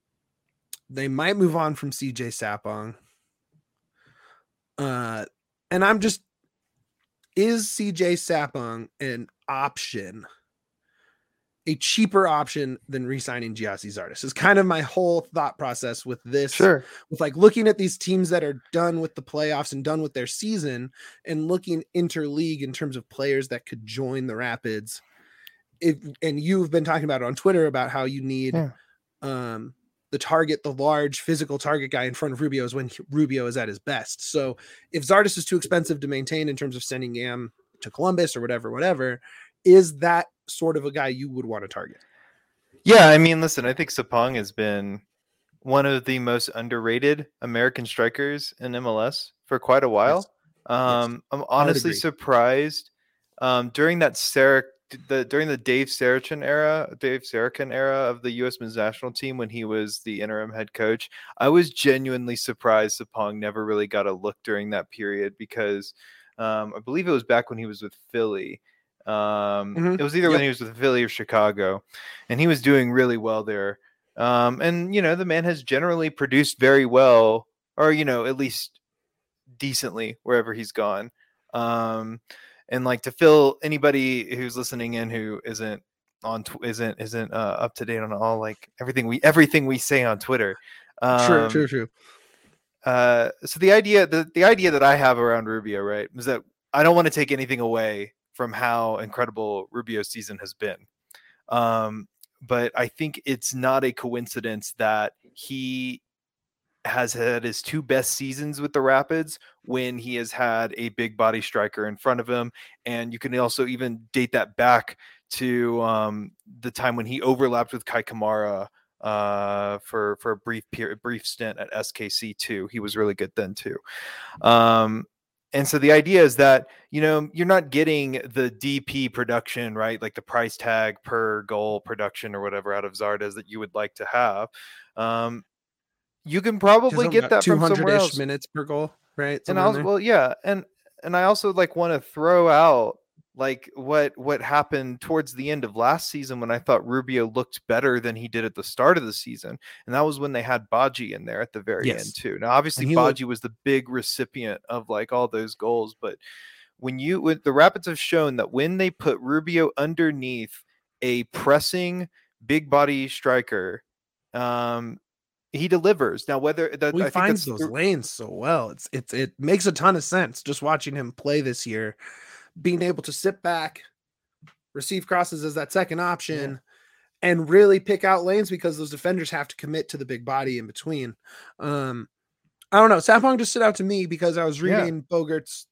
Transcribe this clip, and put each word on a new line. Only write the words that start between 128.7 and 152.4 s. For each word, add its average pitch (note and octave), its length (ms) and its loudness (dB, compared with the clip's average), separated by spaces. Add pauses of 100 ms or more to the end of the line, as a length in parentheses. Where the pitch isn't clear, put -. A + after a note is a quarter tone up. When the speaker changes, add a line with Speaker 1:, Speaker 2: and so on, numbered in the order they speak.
Speaker 2:
P C3+ 280 -6
production, A#2 680 -4
right? A2 260 -4
Like, A2 140 -8
the A2 80 -14
price A#2 340 -2
tag A2 460 -2
per A2 400 -4
goal G#2+ 380 -4
production G#2 520 -8
or G2 80 -8
whatever G2+ 320 -6
out G2+ 120 -4
of F#2+ 80 -10
Zardes G#2 420 -4
that G2+ 140 -16
you A2 100 -12
would G#2+ 160 -10
like G#2 200 -6
to G2+ 100 -12
have. A2 420 -2 (480)
Um, A#2 500 -6 (800)
you D#3+ 160 -4
can G#3 200 -2
probably A3+ 460 6
Speaker 1:
Just E3+ 60 0
Speaker 2:
get A3+ 120 4
Speaker 1:
about - 80 0
Speaker 2:
that G#3 120 4
from D#3+ 160 4
somewhere E3 100 4
Speaker 1:
two F#3+ 120 2
hundred-ish G3+ 200 4
Speaker 2:
else. C3+ 160 0
Speaker 1:
minutes C#3 280 -6
per D3+ 180 -8
goal, D3+ 300 -4 (240)
right? C#3+ 300 -4
Speaker 2:
And F#3 100 0
Speaker 1:
Somewhere F#3 60 4
Speaker 2:
I - 20 6
Speaker 1:
in - 20 6
Speaker 2:
also, C#3+ 100 2
Speaker 1:
there. D3+ 80 -4
Speaker 2:
well, G3+ 140 2
yeah. F3+ 340 4 (120)
And, G3 180 -2 (400)
and F3 140 -2
I F3+ 60 2
also, G#3 280 2
like, F3+ 240 0
wanna E3+ 240 0
throw E3+ 480 4
out, D3 520 6 (360)
like, C3 380 -6
what, C#3+ 460 0
what C3+ 200 -2
happened C3 640 -2
towards D3+ 320 -2
the C3 160 -8
end D3 140 -4
of G#2+ 120 -6
last C3 360 2
season C3 280 -10
when A#2 120 -4
I A#2+ 80 -2
thought - 260 2
Rubio B2+ 460 -2
looked - 340 -6
better B2 340 0
than A#2 160 -6
he A#2 120 -12
did A2+ 180 -4
at G#2+ 80 -6
the G2 100 -10
start D#3+ 360 2
of B2 60 -6
the G#2+ 80 -8
season. A2+ 440 -12 (300)
And B2 80 -4
that C#3+ 60 2
was D3+ 180 -2
when C#3+ 120 -6
they A#2+ 120 -4
had A#2 260 -4
Badji A#2+ 440 -2
in G2+ 120 -12
there A2 160 -8
at - 120 -10
the G#2+ 80 -10
very G2+ 260 -4
Speaker 1:
Yes. G#2+ 180 -4
Speaker 2:
end - 100 -12
too. G2 220 -8
Now, A2+ 140 -2